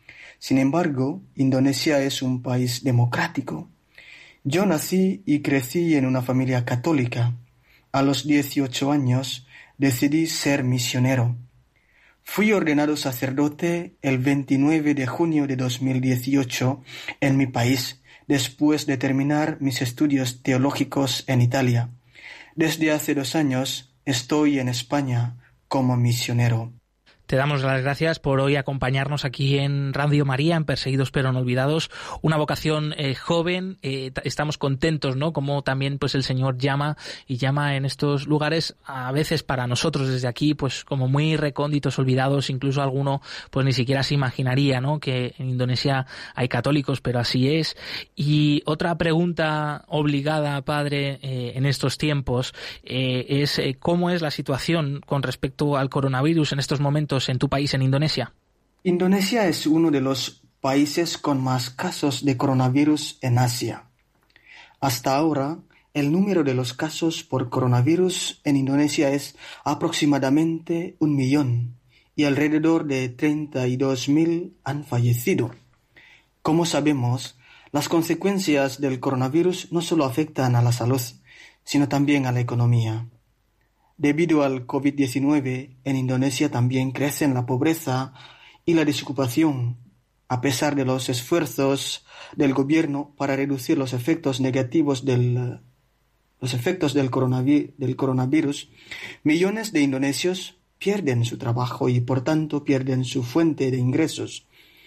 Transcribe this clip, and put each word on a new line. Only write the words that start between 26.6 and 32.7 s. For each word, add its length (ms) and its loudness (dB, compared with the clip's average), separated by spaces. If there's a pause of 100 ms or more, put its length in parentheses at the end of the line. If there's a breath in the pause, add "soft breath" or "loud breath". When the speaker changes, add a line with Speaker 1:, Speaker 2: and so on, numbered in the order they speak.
Speaker 2:
Te 100 -2
damos 260 2
las 220 0
gracias 340 0
por 220 0
hoy 160 2
acompañarnos 680 -2
aquí 360 0
en 340 0
Radio 320 2
María, 300 2
en 100 0
Perseguidos 460 -2
pero 200 0
no 60 0
olvidados. 540 0 (320 loud breath)
Una 140 2
vocación, 600 0